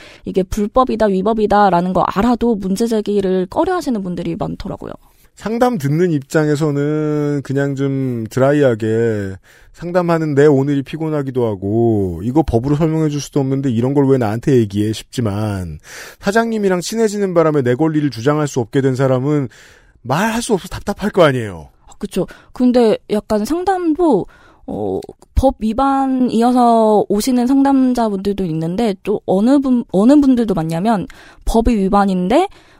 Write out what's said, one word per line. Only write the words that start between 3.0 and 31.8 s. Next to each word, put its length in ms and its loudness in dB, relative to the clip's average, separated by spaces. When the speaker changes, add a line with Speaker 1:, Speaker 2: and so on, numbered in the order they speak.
Speaker 1:
꺼려하시는 540 -2
분들이 320 -6
많더라고요. 560 -8
Speaker 2:
상담 420 -2
듣는 340 0
입장에서는 1300 0
그냥 320 -2
좀 540 -4
드라이하게 1080 0
상담하는 640 -2
내 120 6
오늘이 360 2
피곤하기도 640 -4
하고 760 0
이거 200 0
법으로 320 0
설명해 340 0
줄 120 -6
수도 180 -4
없는데 320 -2
이런 220 0
걸 160 4
왜 80 4
나한테 400 0
얘기해 340 0
싶지만 880 -6
사장님이랑 600 0
친해지는 520 -2
바람에 280 4
내 140 2
권리를 340 0
주장할 400 0
수 100 -4
없게 220 -2
된 140 0
사람은 520 0
말할 400 -2
수 120 -2
없어서 200 -4
답답할 380 -6
거 120 4
아니에요. 460 -2
Speaker 1:
아, 140 -20
그쵸. 260 -4
근데 460 2
약간 340 -2
상담도, 800 0
어, 340 -6
법 240 2
위반이어서 1500 2
오시는 380 0
상담자분들도 1000 0
있는데 580 -2
또 220 -4
어느 340 2
분, 320 0
어느 280 6
분들도 340 2
많냐면 540 -2
법이 300 2
위반인데 720 2